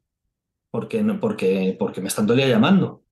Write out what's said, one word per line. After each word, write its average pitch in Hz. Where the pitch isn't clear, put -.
porque, 110
no, 107
porque, 95
porque 95
me 95
están 107
todo 113
el 131
día 135
llamando". 143